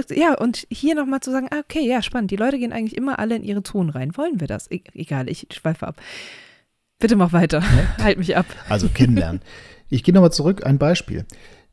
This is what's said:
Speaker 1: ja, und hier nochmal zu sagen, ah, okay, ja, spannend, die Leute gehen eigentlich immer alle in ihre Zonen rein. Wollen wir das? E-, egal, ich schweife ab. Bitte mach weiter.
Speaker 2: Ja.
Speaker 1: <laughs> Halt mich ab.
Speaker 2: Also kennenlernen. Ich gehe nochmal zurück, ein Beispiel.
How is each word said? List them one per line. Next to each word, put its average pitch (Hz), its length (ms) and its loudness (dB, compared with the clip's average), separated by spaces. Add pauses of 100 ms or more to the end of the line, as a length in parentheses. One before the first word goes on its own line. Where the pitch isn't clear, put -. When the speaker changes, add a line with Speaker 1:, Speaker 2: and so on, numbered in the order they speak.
(100)
Speaker 1:
ja, 311 280 2
und - 320 -4
hier 294 240 -2
nochmal 269 260 -2
zu 254 100 -8
sagen, 262 200 -4
ah, 294 100 -4
okay, 302 260 -4
ja, 247 160 0
spannend, 220 280 -4
die 196 60 -4
Leute 254 220 0
gehen 240 140 -6
eigentlich 220 240 -6
immer 262 220 -4
alle 226 180 -2
in - 80 -8
ihre 202 180 -4
Zonen 185 280 -2
rein. 135 260 -6
Wollen 294 240 -4
wir 147 80 -4
das? - 220 -8
E-, 180 120 -8 (120)
egal, 135 340 -6
ich - 240 -10
schweife - 340 -6
ab. - 100 -12 (1000)
Bitte 226 180 2
mach 175 160 4
weiter. 165 280 4
Speaker 2:
Ja. - 380 4
Speaker 1:
<laughs> - 60 0
Halt 208 140 2
mich 180 180 -2
ab. 180 100 2 (220)
Speaker 2:
Also 196 200 0
kennenlernen. 95 520 2 (500)
Ich 123 120 0
gehe 180 120 4
nochmal 180 180 8
zurück, 170 340 0
ein 139 120 4
Beispiel. 143 460 0 (480)